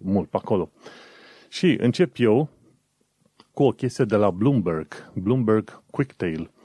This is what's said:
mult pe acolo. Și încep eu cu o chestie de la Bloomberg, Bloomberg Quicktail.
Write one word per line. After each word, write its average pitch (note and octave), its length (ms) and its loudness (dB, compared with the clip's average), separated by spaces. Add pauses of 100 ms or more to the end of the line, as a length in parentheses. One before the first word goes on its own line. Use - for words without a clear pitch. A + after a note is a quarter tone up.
mult F#2+ 280 -2
pe - 80 -4
acolo. F#2+ 340 -4 (800)
Și - 320 0
încep B2 360 0
eu A#2+ 320 2 (1040)
cu C#3+ 100 0
o B2 80 4
chestie B2+ 340 -2
de G#2+ 100 -2
la G#2 140 4
Bloomberg, F2 840 -2
Bloomberg A2 680 -2 (100)
Quicktail. E2+ 600 -6 (140)